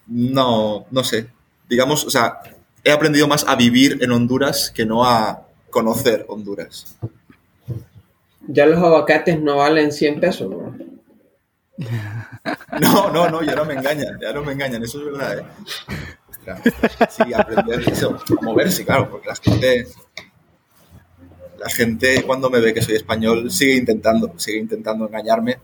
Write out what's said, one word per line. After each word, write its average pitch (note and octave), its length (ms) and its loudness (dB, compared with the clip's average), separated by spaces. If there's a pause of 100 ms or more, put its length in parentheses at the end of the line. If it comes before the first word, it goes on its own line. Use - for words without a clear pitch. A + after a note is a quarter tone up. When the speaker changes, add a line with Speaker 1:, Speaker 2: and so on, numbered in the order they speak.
Speaker 1:
no, A#2 840 0
no C3 120 0
sé. A#2 260 -4 (380)
Digamos, C3 380 2
o A#2+ 60 -6
sea, A#2 300 0 (440)
he C#3+ 80 6
aprendido D3 340 4
más D3 220 0
a C3+ 80 2
vivir A#2+ 460 4
en B2 100 0
Honduras B2+ 580 0
que A#2 140 -4
no A2+ 220 2
a G#2+ 420 0 (220)
conocer A2+ 580 0
Honduras. G2+ 720 -12 (1500)
Speaker 2:
Ya D3 200 4
los E3 120 6
aguacates D#3 640 4
no C#3+ 160 2
valen D3 360 4
cien D3+ 280 0
pesos, F3 300 -2
¿no? - 420 -12 (1900)
Speaker 1:
No, - 300 4
no, E3 200 2
no, D#3+ 120 -2
ya C#3+ 120 -2
no D3+ 100 0
me D#3 100 -4
engañan, C3+ 460 -4
ya G#2+ 120 -6
no D3 100 -6
me D3 100 -6
engañan, C3 300 -6
eso A#2 160 -10
es C#3+ 80 -10
verdad, C3+ 320 -6
¿eh? - 60 -12 (840)
Ostras, - 320 -16 (500)
sí, - 120 -2 (120)
aprender A#2+ 540 0
eso, - 300 -2 (220)
moverse, A#2 440 0
claro, B2+ 260 0
porque - 180 -14
la A2 80 -10
gente, B2 500 2 (1700)
la A#2 120 -10
gente B2 540 2
cuando C3 260 0
me B2 100 4
ve A2+ 140 4
que A2+ 80 -2
soy A2 140 0
español A2+ 540 -2
sigue C3+ 260 2
intentando, A2+ 600 0
sigue A2 220 -6
intentando A2 480 -6
engañarme, A2 580 -2